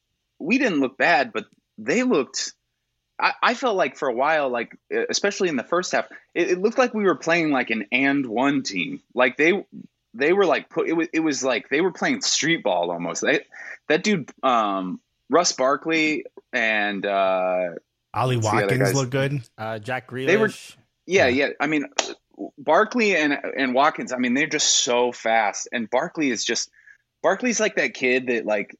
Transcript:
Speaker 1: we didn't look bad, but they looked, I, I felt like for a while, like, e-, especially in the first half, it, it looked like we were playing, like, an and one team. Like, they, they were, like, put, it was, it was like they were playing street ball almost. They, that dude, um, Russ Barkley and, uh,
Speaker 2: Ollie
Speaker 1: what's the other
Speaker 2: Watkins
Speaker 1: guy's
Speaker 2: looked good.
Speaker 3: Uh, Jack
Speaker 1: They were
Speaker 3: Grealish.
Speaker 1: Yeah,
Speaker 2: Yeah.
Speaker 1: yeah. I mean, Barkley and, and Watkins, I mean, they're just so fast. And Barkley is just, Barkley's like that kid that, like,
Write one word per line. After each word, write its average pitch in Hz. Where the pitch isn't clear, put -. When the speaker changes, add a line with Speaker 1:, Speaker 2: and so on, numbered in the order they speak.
Speaker 1:
we 185
didn't 214
look 131
bad, 139
but 104
they 143
looked, 180
I, 180
I 214
felt 240
like 160
for 147
a 123
while, 143
like, 120
e-, 113
especially 196
in 151
the 117
first 180
half, 123
it, 165
it 180
looked 226
like 247
we 214
were 180
playing, 160
like, 127
an 110
and 139
one 131
team. 117
Like, 127
they, 175
they 143
were, 202
like, 135
put, -
it 156
was, 165
it 160
was 143
like 123
they 143
were 185
playing 147
street 156
ball 87
almost. 85
They, 139
that 156
dude, 190
um, 101
Russ 170
Barkley 156
and, 104
uh, 92
Speaker 2:
Ollie 123
Speaker 1:
what's 110
the 107
other 110
Speaker 2:
Watkins 101
Speaker 1:
guy's 98
Speaker 2:
looked 131
good. 139
Speaker 3:
Uh, 110
Jack 123
Speaker 1:
They 135
were 220
Speaker 3:
Grealish. -
Speaker 1:
Yeah, 170
Speaker 2:
Yeah. 127
Speaker 1:
yeah. -
I 147
mean, 151
Barkley 208
and, 147
and 131
Watkins, 135
I 127
mean, 123
they're 147
just 151
so 123
fast. 113
And 117
Barkley 147
is 107
just, -
Barkley's 196
like 214
that 143
kid 127
that, 120
like, 104